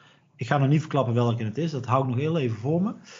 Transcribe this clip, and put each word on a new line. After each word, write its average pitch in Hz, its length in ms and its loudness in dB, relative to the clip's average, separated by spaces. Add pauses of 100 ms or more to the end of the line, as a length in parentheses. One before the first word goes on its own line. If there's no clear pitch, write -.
(360)
Ik 117 120 -8
ga 147 100 2
nog 139 120 4
niet 151 100 4
verklappen 123 340 0
welke 117 300 2
het 104 140 -4
is. 160 140 -2
Dat 127 140 -8
hou 131 180 2
ik 127 60 -2
nog 117 100 -2
heel 156 180 -2
even 120 200 -2
voor 147 240 0
me. 226 120 -2 (260)